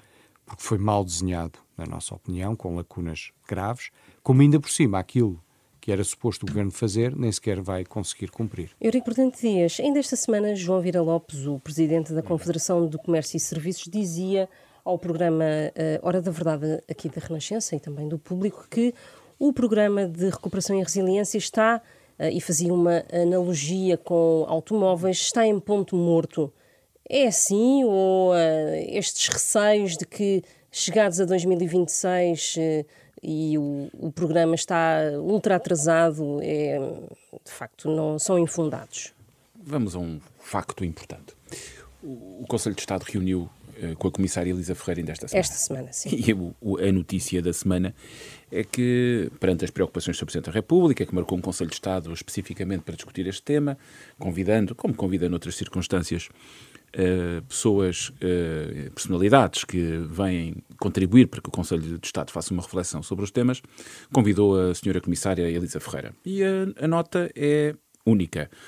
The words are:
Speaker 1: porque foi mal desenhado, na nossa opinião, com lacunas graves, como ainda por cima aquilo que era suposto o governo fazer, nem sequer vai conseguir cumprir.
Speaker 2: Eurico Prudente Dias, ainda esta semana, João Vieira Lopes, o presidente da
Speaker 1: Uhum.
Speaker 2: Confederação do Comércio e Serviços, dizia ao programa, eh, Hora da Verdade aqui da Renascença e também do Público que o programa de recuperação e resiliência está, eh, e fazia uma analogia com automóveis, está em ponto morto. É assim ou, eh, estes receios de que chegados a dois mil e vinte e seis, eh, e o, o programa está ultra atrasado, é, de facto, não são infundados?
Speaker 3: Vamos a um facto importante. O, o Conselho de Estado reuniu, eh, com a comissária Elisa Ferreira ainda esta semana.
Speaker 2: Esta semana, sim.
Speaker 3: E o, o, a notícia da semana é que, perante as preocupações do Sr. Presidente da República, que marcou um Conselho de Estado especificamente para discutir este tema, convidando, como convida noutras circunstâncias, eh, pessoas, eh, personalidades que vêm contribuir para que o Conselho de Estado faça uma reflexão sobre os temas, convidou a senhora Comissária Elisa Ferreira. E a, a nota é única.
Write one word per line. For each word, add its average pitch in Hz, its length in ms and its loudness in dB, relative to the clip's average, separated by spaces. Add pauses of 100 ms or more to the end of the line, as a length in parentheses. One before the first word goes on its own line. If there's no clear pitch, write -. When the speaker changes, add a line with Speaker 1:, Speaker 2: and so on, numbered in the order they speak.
(460)
Speaker 1:
porque - 160 -16
foi 110 160 -2
mal 101 260 2
desenhado, 85 540 -4 (180)
na 85 100 -10
nossa 82 280 -10
opinião, 92 420 -6
com 87 200 -6
lacunas 85 560 -8 (160)
graves, 104 420 -6 (320)
como 131 200 6
ainda 147 180 8
por 143 100 -8
cima 101 300 2
aquilo 95 440 0 (360)
que - 120 -4
era 98 120 2
suposto - 420 -4
o - 20 -6
governo 104 220 -2
fazer, 113 460 0
nem 123 160 0
sequer 98 280 -2
vai 92 240 -4
conseguir 95 460 -8
cumprir. 98 400 -8 (100)
Speaker 2:
Eurico 240 260 0
Prudente 254 360 0
Dias, 185 380 2
ainda 285 180 2
esta 269 180 -2
semana, 208 400 0
João 185 240 0
Vieira 175 220 0
Lopes, 160 460 -2
o 139 120 -4
presidente 156 540 0
da 160 80 0
Speaker 1:
Uhum. - 60 -6
Speaker 2:
Confederação 170 600 0
do 151 120 -6
Comércio 160 380 0
e - 20 -2
Serviços, 165 520 -6
dizia 190 560 -2 (380)
ao 180 140 -2
programa, 165 440 0 (320)
eh, 156 280 -2
Hora 180 180 0
da 175 80 -2
Verdade 156 600 -2
aqui 160 200 -6
da 165 100 -10
Renascença 170 560 -6
e 143 40 -2
também 147 280 -8
do 156 120 -4
Público 185 500 -6
que 240 240 0 (460)
o 285 120 4
programa 208 560 2
de 175 220 0
recuperação 190 500 -2
e 190 40 2
resiliência 190 560 0
está, 226 420 2 (380)
eh, 156 120 0
e 170 80 -2
fazia 170 320 0
uma 175 400 4
analogia 175 840 2
com 165 500 4
automóveis, 185 720 2
está - 300 2
em 208 120 2
ponto 202 360 -2
morto. 165 580 2 (560)
É 269 180 4
assim 240 560 4
ou, 190 520 4
eh, 156 500 2 (120)
estes - 320 -2
receios 208 680 2
de - 80 -4
que 196 380 0 (280)
chegados 190 480 2
a 190 60 2
dois 175 180 2
mil 180 160 2
e 180 80 0
vinte 170 220 2
e - 20 -4
seis, 180 680 0
eh, 156 280 0 (380)
e 156 320 -2
o, 143 380 -2
o 160 180 -8
programa 165 440 2
está 160 460 2 (180)
ultra 190 360 2
atrasado, 160 840 2
é, 147 380 -2 (640)
de - 60 -20
facto, - 360 -12
não 156 300 0
são 180 220 2
infundados? - 720 -2 (500)
Speaker 3:
Vamos 127 320 -2
a 90 40 -6
um 82 200 -6 (200)
facto - 440 -6
importante. - 520 -10 (640)
O, 113 400 -14
o - 60 -12
Conselho 113 260 0
de - 80 -10
Estado 95 220 -4
reuniu, 92 440 -2 (300)
eh, 85 160 -8
com 95 140 -2
a 90 40 0
comissária 90 380 -2
Elisa 90 240 -4
Ferreira - 280 -6
ainda - 100 -6
esta - 160 -10
semana. 196 120 0
Speaker 2:
Esta - 160 -2
semana, - 380 -6
sim. - 160 -8 (180)
Speaker 3:
E 113 60 6
o, 90 260 -6
o, 98 200 -2
a 98 120 2
notícia 90 520 0
da 85 100 0
semana 92 400 0 (580)
é 101 120 -2
que, 123 760 0
perante 92 260 0
as 80 40 -4
preocupações 87 480 -2
do - 20 -8
Sr. - 60 -6
Presidente 82 200 -6
da 80 60 -8
República, 151 540 4
que - 80 -10
marcou 90 240 0
um 90 40 -4
Conselho 87 280 -4
de - 60 -12
Estado 90 360 -4
especificamente 92 720 -6
para 82 140 -12
discutir - 320 -8
este 98 160 -10
tema, 147 340 0 (400)
convidando, 95 560 0
como - 220 -2
convida 90 340 0
noutras 87 260 -4
circunstâncias, 90 720 -4 (680)
eh, 87 540 0
pessoas, 98 720 0
eh, 80 760 -2
personalidades 101 680 4
que 82 360 -2 (100)
vêm 85 480 -2 (200)
contribuir 98 500 6
para - 120 -8
que - 80 -12
o - 40 -12
Conselho 82 460 -4
de - 80 -12
Estado - 260 -8
faça - 220 -6
uma 87 80 -2
reflexão 87 400 -6
sobre 95 220 -6
os 101 80 -6
temas, 123 300 0 (500)
convidou 101 480 6
a 90 160 2
senhora 92 240 -2
Comissária 87 440 0
Elisa 85 360 -2
Ferreira. - 340 -10 (120)
E 196 180 -2
a, 190 400 -2
a 160 40 2
nota 170 460 0
é 147 400 2 (320)
única. 90 460 2 (160)